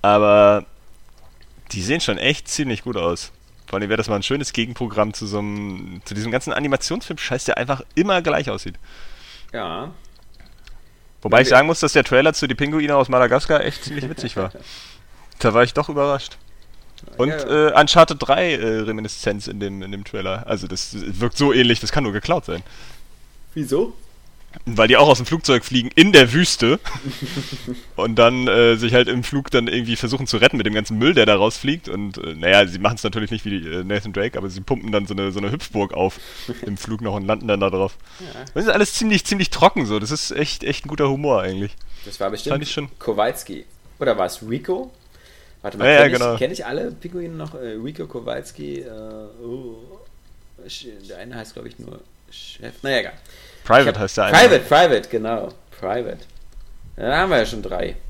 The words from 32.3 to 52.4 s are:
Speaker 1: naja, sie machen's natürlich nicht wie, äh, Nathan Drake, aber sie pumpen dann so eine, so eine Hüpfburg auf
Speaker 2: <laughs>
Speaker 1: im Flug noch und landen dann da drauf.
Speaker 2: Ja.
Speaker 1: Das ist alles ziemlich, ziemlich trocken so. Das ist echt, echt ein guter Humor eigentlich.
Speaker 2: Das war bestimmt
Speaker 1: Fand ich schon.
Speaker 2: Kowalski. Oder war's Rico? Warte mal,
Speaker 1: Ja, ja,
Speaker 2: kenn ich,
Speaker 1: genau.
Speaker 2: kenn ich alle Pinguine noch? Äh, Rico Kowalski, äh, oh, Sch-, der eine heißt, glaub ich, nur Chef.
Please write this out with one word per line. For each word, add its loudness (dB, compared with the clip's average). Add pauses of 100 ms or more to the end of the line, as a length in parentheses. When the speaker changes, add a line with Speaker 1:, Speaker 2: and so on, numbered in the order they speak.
Speaker 1:
naja, 6
sie -8
machen's -2
natürlich -4
nicht -6
wie, -4
äh, -6
Nathan -6
Drake, -4
aber -8
sie -12
pumpen -4
dann 0
so -8
eine, -4
so -6
eine -4
Hüpfburg -4
auf -2 (220)
Speaker 2:
<laughs> -12
Speaker 1:
im -8
Flug -8
noch -6
und -6
landen -4
dann 0
da 2
drauf. -2 (240)
Speaker 2:
Ja. -14 (280)
Speaker 1:
Das -2
ist 2
alles 2
ziemlich, 0
ziemlich -2
trocken 2
so. -2
Das -4
ist -6
echt, -6
echt -6
ein -10
guter 0
Humor 0
eigentlich. -6 (300)
Speaker 2:
Das -12
war -2
bestimmt -6
Speaker 1:
Fand -2
ich -8
schon. -6 (100)
Speaker 2:
Kowalski. -4 (340)
Oder 0
war's -2
Rico? -6 (720)
Warte -10
mal, 2
Speaker 1:
Ja, 6
ja, 10
Speaker 2:
kenn 6
ich, 2
Speaker 1:
genau. 0
Speaker 2:
kenn 0
ich -10
alle -6
Pinguine -12
noch? -12
Äh, -12
Rico -12
Kowalski, -10
äh, -16 (560)
oh, -12 (880)
Sch-, -16 (200)
der -16
eine -16
heißt, -16
glaub -16
ich, -18
nur -16 (320)
Chef. -18